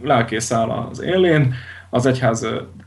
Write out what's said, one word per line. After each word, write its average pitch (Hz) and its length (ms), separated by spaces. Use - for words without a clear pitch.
lelkész 117 500
áll 113 160
az - 340
élén, 160 520
az 123 160
egyház, 120 360
ö, 113 180